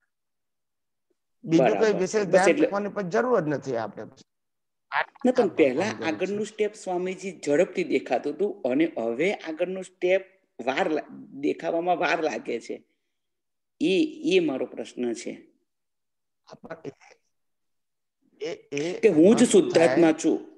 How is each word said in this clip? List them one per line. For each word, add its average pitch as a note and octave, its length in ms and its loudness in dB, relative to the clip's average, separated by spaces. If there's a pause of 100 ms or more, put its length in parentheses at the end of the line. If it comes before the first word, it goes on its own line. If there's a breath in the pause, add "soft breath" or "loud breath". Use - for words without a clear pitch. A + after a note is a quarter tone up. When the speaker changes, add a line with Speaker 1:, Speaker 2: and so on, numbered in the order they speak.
(1400)
Speaker 1:
બીજું A#3 240 4
કઈ A3 60 4
Speaker 2:
બરાબર G#3 240 2
Speaker 1:
વિશેષ F#3 240 -2
Speaker 2:
છે. G3+ 40 -2
બસ E3 60 -6
Speaker 1:
ધ્યાન F#3+ 180 6
Speaker 2:
એટલે D3+ 140 4
Speaker 1:
રાખવાની G3+ 260 -2
પછી G3 200 -8
જરૂર A#3 320 0
જ D3+ 60 -2
નથી C3+ 300 -4
આપણે. A2 260 -8
Speaker 2:
ના, G2 80 -16
પણ - 1200 -8
Speaker 1:
આટલું A3 240 0
Speaker 2:
પહેલા D3 300 2
Speaker 1:
આપવાનું G#3+ 200 -6
જરૂર E3 60 -2
છે. D#3 120 -4
Speaker 2:
આગળનું G3+ 220 -4
સ્ટેપ G#3 280 -6
સ્વામીજી F#3 720 -8
ઝડપથી D3 360 2
દેખાતું C#3 500 -2
હતું G3 280 -4
અને C#3+ 360 0
હવે B2 360 -2
આગળનું F3 500 -8
step F#3 420 -2 (400)
વાર D#3 260 0
લા-, D3+ 140 -4 (260)
દેખાવામાં E3 680 -2
વાર E3 260 0
લાગે A#2+ 360 -4
છે. A2+ 240 -12 (960)
એ, F3 400 0 (140)
એ F#3 40 6
મારો C3+ 260 -2
પ્રશ્ન A#2+ 480 -8
છે. - 380 -14 (960)
Speaker 1:
હા, - 220 -20
પણ - 240 -16 (1500)
એ, - 40 -8
એ, E3 60 -6 (200)
એ D3+ 280 -6
Speaker 2:
કે A3 100 6
હું E3 80 2
જ - 20 6
Speaker 1:
એમાં G3 160 8
શું - 20 0
થાય B3 80 6
Speaker 2:
શુદ્ધાત્મા E3 640 6
છું, - 460 0